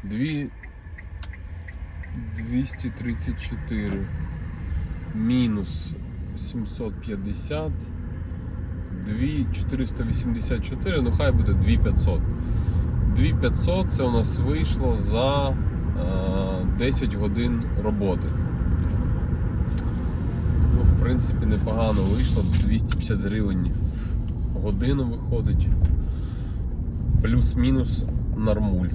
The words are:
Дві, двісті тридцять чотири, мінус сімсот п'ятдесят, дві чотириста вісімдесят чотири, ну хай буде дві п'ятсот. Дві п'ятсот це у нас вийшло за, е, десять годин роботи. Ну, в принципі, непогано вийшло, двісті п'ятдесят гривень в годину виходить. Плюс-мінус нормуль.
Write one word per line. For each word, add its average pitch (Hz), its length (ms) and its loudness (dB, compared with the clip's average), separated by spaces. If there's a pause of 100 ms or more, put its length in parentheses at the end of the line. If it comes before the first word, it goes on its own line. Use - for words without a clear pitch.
Дві, 123 440 -4 (1900)
двісті 123 600 -4
тридцять - 520 -6
чотири, 196 560 -4 (1080)
мінус 120 800 0 (440)
сімсот - 560 -8
п'ятдесят, 113 760 -6 (1300)
дві 127 480 0
чотириста 131 500 -2
вісімдесят 123 600 -2
чотири, 185 360 -2
ну 123 100 2
хай 190 200 4
буде 202 220 4
дві - 240 4
п'ятсот. - 440 4 (920)
Дві - 180 4
п'ятсот 180 600 2
це 135 100 0
у 123 80 2
нас 113 260 2
вийшло 135 580 2
за, 135 540 2
е, - 60 2 (1200)
десять 117 360 0
годин 113 500 0 (200)
роботи. 104 440 0 (2500)
Ну, - 60 4
в - 180 8
принципі, 123 460 2
непогано 107 560 2
вийшло, 110 420 4
двісті - 440 4
п'ятдесят - 320 0
гривень 95 520 0 (840)
в - 60 -2
годину 127 460 2
виходить. - 640 0 (1500)
Плюс-мінус 123 840 4 (340)
нормуль. 104 580 2